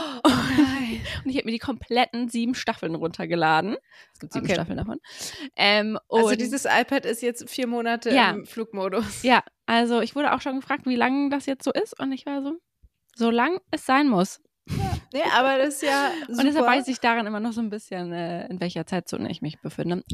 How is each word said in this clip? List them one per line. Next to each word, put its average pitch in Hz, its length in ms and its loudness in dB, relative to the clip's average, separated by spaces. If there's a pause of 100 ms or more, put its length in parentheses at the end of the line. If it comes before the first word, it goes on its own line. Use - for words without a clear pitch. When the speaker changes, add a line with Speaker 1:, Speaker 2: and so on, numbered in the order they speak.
(240)
Speaker 1:
Oh - 60 6
nein. 254 720 2 (120)
Speaker 2:
<laughs> - 120 -8
Und 269 60 -2
ich 254 60 -4
habe - 100 -2
mir 226 60 -2
die 233 60 -2
kompletten 240 720 -2
sieben 233 260 -2
Staffeln 180 400 -4
runtergeladen. 165 840 0 (360)
Es - 80 -20
gibt - 140 -14
sieben - 120 -4
Speaker 1:
Okay. - 80 2
Speaker 2:
Staffeln - 220 -2
davon. 220 220 -6 (580)
Ähm, 208 420 4 (100)
Speaker 1:
Also 226 200 4
Speaker 2:
und 214 120 2
Speaker 1:
dieses 254 260 -2
iPad 240 400 2
ist 220 160 -4
jetzt 233 260 -4
vier 254 180 -4
Monate 233 480 -2
Speaker 2:
Ja. 226 160 6
Speaker 1:
im 202 140 -6
Flugmodus. 202 800 -4
Speaker 2:
Ja, 240 200 6 (240)
also 233 340 2
ich 226 140 -4
wurde 285 200 2
auch 254 60 -2
schon 269 200 -4
gefragt, 277 260 -4
wie 254 100 2
lang 262 340 2
das 277 160 -2
jetzt 269 180 -4
so - 80 0
ist. - 260 -2
Und 269 140 -4
ich - 140 -8
war 285 160 -4
so, 302 160 -6 (560)
so 233 160 2
lang 247 300 2 (100)
es - 160 -6
sein 277 220 4
muss. 190 320 2 (280)
Speaker 1:
Ja. 762 240 -2 (200)
Nee, 269 100 -2 (120)
aber 269 240 4
das 285 180 2
ist - 60 -6
ja 277 360 2
Speaker 2:
<laughs> 277 100 -10
Und 240 100 -4
deshalb 285 160 4
Speaker 1:
super. 254 120 4
Speaker 2:
weiß 254 220 2
ich 254 120 -4
daran 233 260 2
immer 208 140 -4
noch 233 120 -2
so 226 80 -4
ein 220 100 -2
bisschen, 180 420 -8
äh, 170 360 -6
in 180 120 -8
welcher 170 260 -4
Zeitzone - 440 -4
ich - 120 -8
mich 151 180 -8
befinde. 170 420 -4 (120)